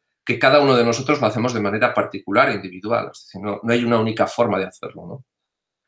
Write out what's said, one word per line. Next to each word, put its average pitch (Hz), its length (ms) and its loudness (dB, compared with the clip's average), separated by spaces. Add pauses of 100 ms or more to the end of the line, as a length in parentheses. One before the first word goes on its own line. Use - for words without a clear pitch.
(240)
que 117 160 -4
cada 139 220 6
uno 135 140 4
de 120 100 4
nosotros 127 360 0
lo 113 60 2
hacemos 123 260 -2
de 113 60 -2
manera 104 340 0
particular 104 560 0
e 226 60 -2
individual, 95 560 -6
es - 140 -20
decir, 92 160 -16
no, 101 200 -6
no 117 120 0
hay 120 100 0
una 117 160 2
única 110 260 0
forma 101 320 0
de 95 80 -2
hacerlo, - 400 -14
¿no? 101 200 -16 (640)